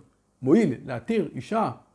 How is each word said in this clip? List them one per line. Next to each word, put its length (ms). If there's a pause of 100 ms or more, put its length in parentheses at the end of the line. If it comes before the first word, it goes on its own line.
(420)
מועיל 320 (120)
להתיר 480
אישה 360 (240)